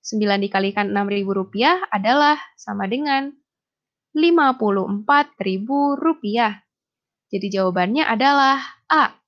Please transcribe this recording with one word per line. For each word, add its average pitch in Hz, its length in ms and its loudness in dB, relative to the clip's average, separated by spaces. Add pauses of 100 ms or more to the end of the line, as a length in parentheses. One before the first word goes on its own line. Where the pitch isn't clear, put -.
Sembilan 208 400 -2
dikalikan 196 480 -2
enam 202 160 -2
ribu 196 320 -2
rupiah 262 480 0
adalah 269 480 2 (240)
sama 202 320 -8
dengan 277 400 -2 (880)
lima 311 400 4
puluh 196 320 0
empat 277 480 0
ribu 233 560 -2
rupiah. 240 560 0 (800)
Jadi 202 160 -6
jawabannya 190 640 0
adalah 269 480 2 (320)
A. 302 240 2 (140)